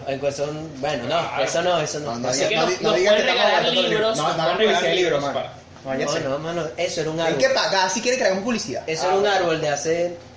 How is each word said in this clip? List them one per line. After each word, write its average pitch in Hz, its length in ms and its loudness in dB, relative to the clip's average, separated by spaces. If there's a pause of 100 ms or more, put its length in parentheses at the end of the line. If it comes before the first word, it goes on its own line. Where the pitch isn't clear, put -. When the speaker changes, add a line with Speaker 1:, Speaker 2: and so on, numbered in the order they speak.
Speaker 1:
en 135 120 -2
cuestión, 147 500 -4 (120)
bueno, 143 220 -2
no, 120 40 -6 (220)
Speaker 2:
Claro. 135 160 -2
Speaker 1:
eso 165 160 0
no, 175 180 2
eso 151 220 -4
no. 143 140 -6
Speaker 3:
No, 120 40 -6
no, 123 80 -4
Speaker 2:
Así 123 160 0
Speaker 3:
diga-, - 60 2
Speaker 2:
que - 80 0
Speaker 3:
no - 60 2
Speaker 2:
nos, 180 60 2
Speaker 3:
di-, 185 140 -2
no 214 60 2
Speaker 2:
nos 180 100 2
Speaker 3:
digas 202 160 6
que 214 60 4
Speaker 2:
pueden - 80 2
Speaker 3:
estamos - 160 2
Speaker 2:
regalar 185 140 4
Speaker 3:
hablando - 220 2
de - 80 2
Speaker 2:
libros, - 280 2
Speaker 3:
No, 151 100 -2
Speaker 2:
nos 170 100 0
Speaker 3:
no, 160 60 0
Speaker 2:
pueden 165 60 2
Speaker 3:
no, 175 80 2
publicidad 190 240 4
Speaker 2:
regalar 175 80 0
Speaker 3:
de 170 60 2
libros, 165 260 2
Speaker 2:
libros 139 120 -2
Speaker 3:
mano. - 160 -4 (360)
Speaker 2:
para 135 100 -4
Speaker 3:
No, 135 60 -2
ya 143 40 0
Speaker 1:
No, 143 60 -2
Speaker 3:
sé. 160 80 -2
Speaker 1:
no, 143 200 -2
mano, 165 240 -4 (120)
eso 170 240 -4
era 156 120 0
un 156 40 -4
Speaker 3:
Tienen 165 180 0
Speaker 1:
árbol. 135 140 2
Speaker 3:
que 269 80 4
pagar 190 340 2
si - 120 -2
quieren 247 180 0
crear 190 240 2
publicidad. - 440 -4
Speaker 1:
Eso 160 160 -4
Speaker 2:
Ah, - 40 0
Speaker 1:
era 190 80 2
un 196 60 4
Speaker 2:
bueno. 202 160 2
Speaker 1:
árbol 165 240 0
de 151 80 -2
hace 170 480 -2 (200)